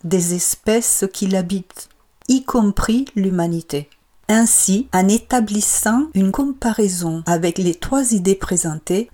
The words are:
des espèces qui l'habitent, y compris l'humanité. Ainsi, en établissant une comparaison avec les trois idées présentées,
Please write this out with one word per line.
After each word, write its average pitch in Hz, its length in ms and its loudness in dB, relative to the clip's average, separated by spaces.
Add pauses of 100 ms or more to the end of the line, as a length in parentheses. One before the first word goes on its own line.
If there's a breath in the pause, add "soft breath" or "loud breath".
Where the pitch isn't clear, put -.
des 175 320 0
espèces - 800 0
qui 196 160 -2
l'habitent, 190 600 -4 (380)
y 262 160 -2
compris 226 640 0 (100)
l'humanité. 170 760 -2 (400)
Ainsi, 220 640 2
en 185 140 4
établissant 220 1080 0
une 190 180 2
comparaison 202 920 -2
avec 170 320 0
les 180 180 0
trois 269 360 -2
idées 196 220 4
présentées, 175 800 -2